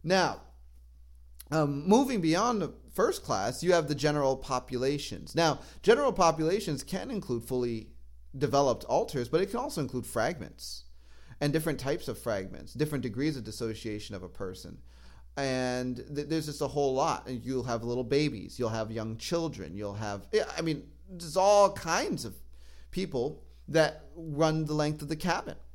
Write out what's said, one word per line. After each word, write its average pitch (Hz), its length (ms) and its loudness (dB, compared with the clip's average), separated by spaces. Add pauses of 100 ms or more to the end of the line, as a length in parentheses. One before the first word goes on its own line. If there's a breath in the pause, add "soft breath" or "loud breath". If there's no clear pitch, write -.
Now, 160 380 2 (1080)
um, 147 360 0
moving 240 340 6
beyond 196 400 4
the 143 120 -4 (200)
first 262 300 2
class, 110 380 -2
you 175 120 6
have 165 140 4
the 147 80 0
general 139 400 4
populations. 131 1000 -4
Now, 160 240 4 (240 loud breath)
general 262 280 6
populations 165 720 4
can 190 280 -6
include 127 320 -4
fully 120 460 -2 (460)
developed 135 500 2
alters, 127 440 0
but 160 120 2
it 196 100 -2
can 233 80 -2
also 269 220 -4
include 127 240 -4
fragments 117 800 -6 (540 soft breath)
and 147 140 2
different 156 260 0
types 139 280 -2
of 120 100 -6
fragments, 95 560 -6
different 147 300 -2
degrees 135 340 -2
of 120 60 -10
dissociation 107 720 -6
of 92 80 -10
a 90 60 -12
person. 92 500 -10 (580 soft breath)
And 127 600 -2 (160)
th-, 147 140 -4
there's 156 180 0
just 147 160 -8
a 147 60 0
whole 139 260 0
lot. 135 340 0
And 120 160 -8
you'll 127 200 -2
have 117 200 -4
little 120 200 -2
babies, 120 560 0
you'll 120 100 0
have 113 220 -2
young 110 260 -6
children, 113 580 -4
you'll 101 180 -6
have, 104 380 -6
yeah, 214 120 4 (140)
I 165 40 -4
mean, 160 220 -2 (260)
there's 170 280 -6
all 202 360 8
kinds 196 520 0
of - 100 -8 (560 soft breath)
people 151 520 -2 (240 soft breath)
that 156 380 2 (100)
run 156 500 2
the 151 80 -4
length 151 280 0
of 147 60 -10
the 160 80 -2
cabin. 175 400 -2 (200)